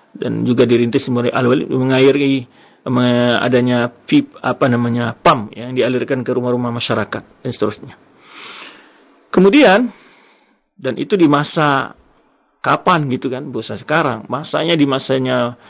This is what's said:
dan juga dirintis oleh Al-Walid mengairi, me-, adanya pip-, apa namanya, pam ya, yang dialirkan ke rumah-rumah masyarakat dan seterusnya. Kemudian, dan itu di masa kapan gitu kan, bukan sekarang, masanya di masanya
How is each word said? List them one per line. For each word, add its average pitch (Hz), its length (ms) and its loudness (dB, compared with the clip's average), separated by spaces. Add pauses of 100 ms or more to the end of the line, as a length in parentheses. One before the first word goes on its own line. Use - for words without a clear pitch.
(140)
dan 113 320 -4
juga 123 200 2
dirintis 120 440 0
oleh 120 240 -2
Al-Walid 120 320 0
mengairi, 135 800 2 (400)
me-, 123 560 2
adanya 123 480 0
pip-, - 480 -2
apa 127 320 -2
namanya, 120 480 -2
pam 120 320 2
ya, 110 160 -14
yang 127 80 -10
dialirkan 123 480 -2
ke 131 80 -4
rumah-rumah 123 400 -2
masyarakat 110 520 -4 (200)
dan 127 80 -6
seterusnya. - 440 -6 (1400)
Kemudian, 208 560 6 (880)
dan 131 160 -4
itu 185 240 -2
di 170 80 6
masa 143 720 0 (640)
kapan 147 480 0
gitu 127 160 -2
kan, 131 240 -8
bukan 110 320 -8
sekarang, 147 480 -2
masanya 156 480 -2
di 143 80 4
masanya 131 720 -2 (120)